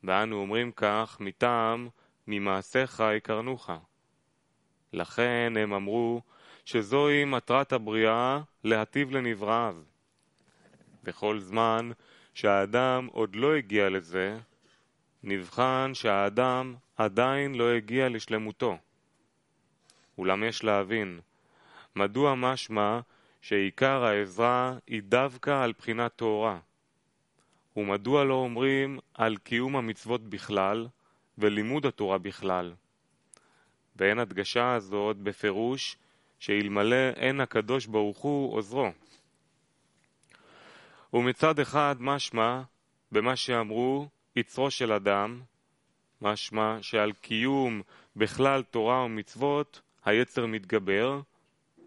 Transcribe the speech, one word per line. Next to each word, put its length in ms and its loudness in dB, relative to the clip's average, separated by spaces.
ואנו 320 2
אומרים 360 -4
כך 480 0
מטעם 680 0
"ממעשיך 760 -2
יקרנוך". 540 -6
לכן 640 0
הם 160 0
אמרו 500 -2
שזוהי 600 2
מטרת 480 0
הבריאה, 680 2
להטיב 460 0
לנבראיו. 680 0
בכל 360 -2
זמן 520 0
שהאדם 760 2
עוד 240 -2
לא 180 4
הגיע 340 2
לזה, 500 -2
נבחן 720 -2
שהאדם 800 0
עדיין 580 0
לא 160 2
הגיע 380 0
לשלמותו. 680 -4
אולם 260 0
יש 200 -4
להבין, 560 -2
מדוע 380 2
משמע 680 0
שעיקר 640 0
העזרה 680 0
היא 160 -6
דווקא 640 0
על 140 0
בחינת 380 -4
תורה? 420 0
ומדוע 480 2
לא 100 2
אומרים 640 0
על 220 0
קיום 400 -2
המצוות 440 -4
בכלל 680 -2
ולימוד 480 0
התורה 320 0
בכלל? 560 -4
ואין 220 2
הדגשה 560 0
הזאת 420 -2
בפירוש 800 -4
שאלמלא 800 2
אין 240 0
הקדוש 460 0
ברוך 320 0
הוא 360 -2
עוזרו. 360 -2
ומצד 460 4
אחד 420 2
משמע 600 0
במה 240 2
שאמרו 720 -2
יצרו 340 -2
של 220 -2
אדם, 480 0
משמע 580 -2
שעל 320 0
קיום 720 0
בכלל 460 2
תורה 420 0
ומצוות 760 -2
היצר 420 2
מתגבר, 720 0